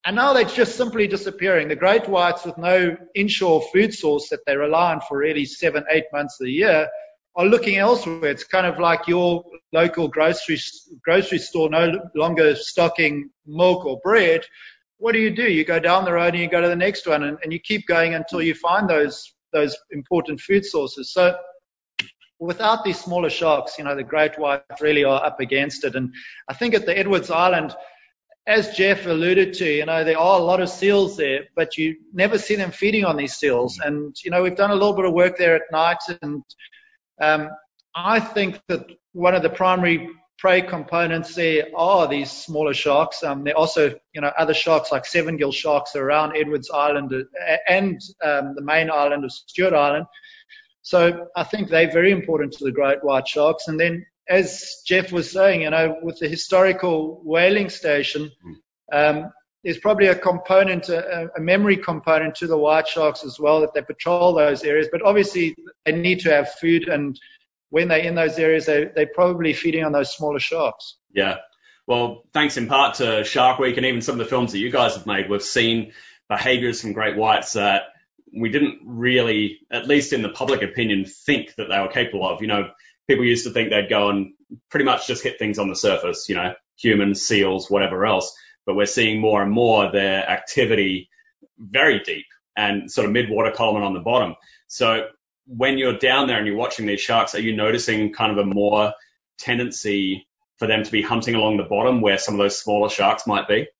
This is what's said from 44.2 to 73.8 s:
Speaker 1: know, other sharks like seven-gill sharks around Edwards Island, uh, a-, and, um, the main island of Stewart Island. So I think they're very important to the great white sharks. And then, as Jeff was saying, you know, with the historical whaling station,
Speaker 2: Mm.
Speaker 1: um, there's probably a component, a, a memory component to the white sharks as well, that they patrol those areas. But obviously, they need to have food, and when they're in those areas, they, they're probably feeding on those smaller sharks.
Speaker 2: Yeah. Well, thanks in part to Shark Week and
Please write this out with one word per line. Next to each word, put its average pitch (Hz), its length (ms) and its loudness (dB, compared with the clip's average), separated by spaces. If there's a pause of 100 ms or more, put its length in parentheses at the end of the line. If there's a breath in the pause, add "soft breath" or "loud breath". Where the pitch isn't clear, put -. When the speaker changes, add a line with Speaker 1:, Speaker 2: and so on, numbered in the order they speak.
Speaker 1:
know, 143 160 -2
other 156 160 0
sharks - 380 0
like 135 140 -2
seven-gill 156 480 -2
sharks 143 420 -2
around 151 400 0
Edwards 151 340 -4
Island, 143 440 0
uh, 131 100 -4 (240)
a-, 160 240 0
and, 190 280 0 (240)
um, 139 300 -2
the 143 80 -10
main 160 300 0
island 143 320 0
of 131 80 -8
Stewart - 420 -2
Island. 147 320 2 (800 loud breath)
So 170 520 2
I 170 100 -2
think 214 240 -6
they're 165 220 4
very 170 200 4
important 156 420 -2
to - 120 -12
the 135 60 -2
great 139 320 0
white 135 240 0
sharks. 156 420 0
And 156 100 -4
then, 170 260 0 (220)
as - 600 0
Jeff 185 240 0
was 170 180 -2
saying, 185 320 4
you 156 80 -2
know, 160 320 0
with 165 180 -8
the 165 80 -2
historical 175 960 0
whaling 175 460 2
station, 147 640 -2 (120)
Speaker 2:
Mm. 147 800 -2
Speaker 1:
um, 170 100 -14 (320)
there's 170 140 -4
probably 202 300 4
a 180 80 6
component, 185 760 2
a, 170 460 -4
a - 40 -8
memory 190 380 4
component 160 580 0
to 175 120 -6
the 160 100 2
white 156 300 4
sharks 151 360 -2
as 135 160 -14
well, 151 220 4
that 156 120 0
they 147 80 0
patrol 175 520 2
those 147 300 2
areas. 151 280 2
But 165 120 -4
obviously, 196 520 2 (300)
they 160 60 2
need 175 300 0
to 170 100 2
have 147 220 2
food, 165 340 2
and 143 320 -4 (500 soft breath)
when 170 180 2
they're 160 120 2
in 170 160 -2
those 160 240 0
areas, 160 260 2
they, 147 200 2 (100)
they're 151 180 0
probably 175 400 2
feeding 160 300 -2
on 151 80 -2
those 143 200 0
smaller 147 280 -4
sharks. - 580 -4 (140)
Speaker 2:
Yeah. 95 260 -2 (500 soft breath)
Well, 120 360 -2 (100)
thanks 147 240 0
in 117 100 -4
part 151 280 2
to 110 280 0
Shark 127 360 2
Week 127 180 0
and 127 80 -2